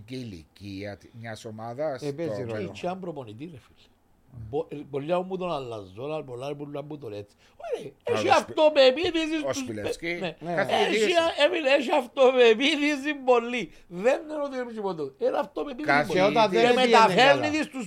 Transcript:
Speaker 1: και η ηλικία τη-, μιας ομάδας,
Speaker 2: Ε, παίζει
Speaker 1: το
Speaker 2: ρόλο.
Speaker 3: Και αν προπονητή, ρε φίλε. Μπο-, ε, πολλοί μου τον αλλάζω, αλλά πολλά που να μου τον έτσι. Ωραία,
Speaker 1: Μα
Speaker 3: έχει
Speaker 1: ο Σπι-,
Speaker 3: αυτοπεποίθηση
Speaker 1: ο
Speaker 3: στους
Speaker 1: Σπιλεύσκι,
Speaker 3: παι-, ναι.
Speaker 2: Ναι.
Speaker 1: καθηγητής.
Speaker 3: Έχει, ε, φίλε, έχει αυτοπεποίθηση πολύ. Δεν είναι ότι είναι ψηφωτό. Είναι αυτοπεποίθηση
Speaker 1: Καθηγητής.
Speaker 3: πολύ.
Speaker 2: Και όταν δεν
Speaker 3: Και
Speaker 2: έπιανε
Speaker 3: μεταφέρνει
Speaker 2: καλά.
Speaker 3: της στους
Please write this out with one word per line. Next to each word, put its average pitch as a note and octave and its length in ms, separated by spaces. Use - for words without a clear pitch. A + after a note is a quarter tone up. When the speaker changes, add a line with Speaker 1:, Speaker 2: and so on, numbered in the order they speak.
Speaker 1:
και B2+ 80
η B2+ 100
ηλικία G2 720
τη-, - 120
μιας A2+ 240
ομάδας, A#2+ 580
Speaker 2:
Ε, C#3+ 100
παίζει C#3+ 340
Speaker 1:
το A2+ 80
Speaker 2:
ρόλο. G2+ 160
Speaker 3:
Και F3+ 80
αν F#3+ 120
προπονητή, C#3 440
ρε D#3+ 140
φίλε. - 280
Μπο-, D3 180
ε, D3+ 80
πολλοί D3+ 340
μου F#3 120
τον F3+ 160
αλλάζω, A2+ 520
αλλά D#3 200
πολλά C3 320
που C#3+ 120
να D3 140
μου D3 160
τον D3+ 140
έτσι. G2+ 240
Ωραία, D5 340
Speaker 1:
Μα A#4 40
Speaker 3:
έχει - 140
Speaker 1:
ο - 40
Σπι-, D#4+ 100
Speaker 3:
αυτοπεποίθηση D#4 960
Speaker 1:
ο C#4+ 160
Speaker 3:
στους - 40
Speaker 1:
Σπιλεύσκι, A#3 500
Speaker 3:
παι-, E3+ 200
ναι. D#3+ 100
Speaker 2:
Ναι. F3 40
Speaker 1:
καθηγητής. F4 480
Speaker 3:
Έχει, F#4 100
ε, E4 420
φίλε, D4+ 160
έχει C#4 220
αυτοπεποίθηση C4 1200
πολύ. A#3+ 480
Δεν A#3 340
είναι D4+ 220
ότι C4+ 120
είναι B3 80
ψηφωτό. G3 540
Είναι B3+ 200
αυτοπεποίθηση C#4+ 480
Speaker 1:
Καθηγητής. C#4+ 360
Speaker 3:
πολύ. G3+ 100
Speaker 2:
Και A#3 60
όταν G#3+ 120
δεν A3 120
Speaker 3:
Και A#3+ 60
Speaker 2:
έπιανε B3 180
Speaker 3:
μεταφέρνει A#3 540
Speaker 2:
καλά. D4+ 100
Speaker 3:
της D4+ 140
στους B3+ 220